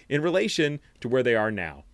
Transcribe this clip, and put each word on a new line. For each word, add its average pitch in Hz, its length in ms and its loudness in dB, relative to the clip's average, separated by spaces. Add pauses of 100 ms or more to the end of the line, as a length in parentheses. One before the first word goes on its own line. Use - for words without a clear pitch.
in 147 120 0
relation 165 580 0 (220)
to 127 60 -6
where 123 160 2
they 120 120 4
are 110 160 2
now. 80 320 -8 (100)